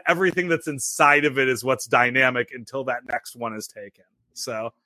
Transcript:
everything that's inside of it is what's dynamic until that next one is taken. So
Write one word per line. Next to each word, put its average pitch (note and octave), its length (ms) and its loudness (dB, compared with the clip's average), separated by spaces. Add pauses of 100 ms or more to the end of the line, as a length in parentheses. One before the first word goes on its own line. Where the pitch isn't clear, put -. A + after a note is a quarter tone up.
everything F3+ 400 0
that's E3 180 -2
inside D3 580 2
of C3+ 140 0
it C3 80 2
is B2 160 0
what's B2+ 240 -2
dynamic B2 640 2
until B2+ 320 -10
that B2 220 -6
next A#2+ 300 -10
one A2+ 180 -8
is G#2+ 140 -10
taken. - 380 -20 (260)
So A2+ 400 -8 (140)